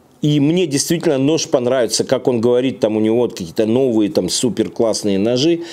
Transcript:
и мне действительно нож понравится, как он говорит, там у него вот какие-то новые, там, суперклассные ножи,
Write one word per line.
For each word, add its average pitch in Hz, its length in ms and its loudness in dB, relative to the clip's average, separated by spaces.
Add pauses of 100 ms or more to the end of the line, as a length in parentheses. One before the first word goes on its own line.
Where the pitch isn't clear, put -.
(220)
и 147 180 2
мне 165 280 2
действительно 147 500 0
нож 147 300 0
понравится, 131 560 0
как 127 240 -2
он 120 140 2
говорит, 123 380 0
там 110 180 0
у - 20 2
него 110 180 2
вот 120 160 0
какие-то 92 320 -4
новые, 113 440 2
там, 95 200 0
суперклассные 104 880 -2
ножи, 131 420 0 (100)